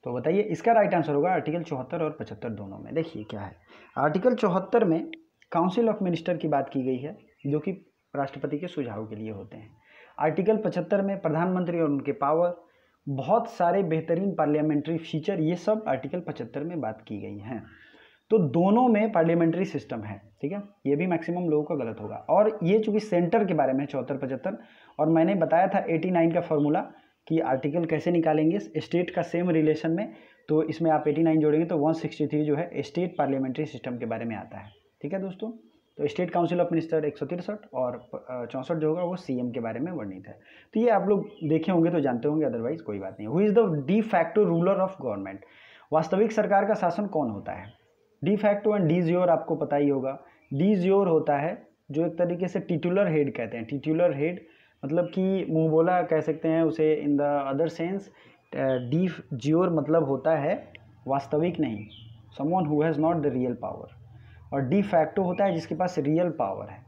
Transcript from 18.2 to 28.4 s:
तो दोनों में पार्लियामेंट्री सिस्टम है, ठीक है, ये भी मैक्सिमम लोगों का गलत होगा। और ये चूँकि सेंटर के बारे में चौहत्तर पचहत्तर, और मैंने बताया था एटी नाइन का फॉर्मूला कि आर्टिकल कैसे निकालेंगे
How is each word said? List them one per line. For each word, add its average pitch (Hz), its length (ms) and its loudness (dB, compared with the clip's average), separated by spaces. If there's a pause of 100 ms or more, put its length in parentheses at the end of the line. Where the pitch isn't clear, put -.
तो 220 80 6
दोनों 190 500 4
में 214 240 4
पार्लियामेंट्री 165 540 4
सिस्टम 123 380 -8
है, 104 180 -10 (200)
ठीक 147 100 -4
है, 202 120 -8 (220)
ये 139 100 4
भी 175 120 0
मैक्सिमम 175 420 -2
लोगों 151 140 2
का 143 220 -4
गलत 123 160 -8
होगा। 107 140 -10
और 214 480 2
ये 190 160 4
चूँकि 214 200 0
सेंटर 180 460 2
के 180 80 -2
बारे 135 200 2
में 139 120 0
चौहत्तर 139 320 -4
पचहत्तर, 135 400 -6 (420)
और 156 100 2
मैंने 165 260 4
बताया 170 320 4
था 190 220 0
एटी 165 220 0
नाइन 170 200 4
का 170 100 2
फॉर्मूला 156 500 0 (360)
कि 160 120 2
आर्टिकल 143 460 0
कैसे 160 260 0
निकालेंगे 160 480 2